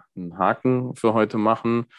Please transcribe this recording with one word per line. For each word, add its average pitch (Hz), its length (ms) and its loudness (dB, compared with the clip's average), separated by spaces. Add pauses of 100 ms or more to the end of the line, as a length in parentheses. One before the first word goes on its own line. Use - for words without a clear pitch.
(160)
einen 87 220 -10
Haken 123 580 0
für 113 180 0
heute 110 240 2
machen. 117 500 0 (120)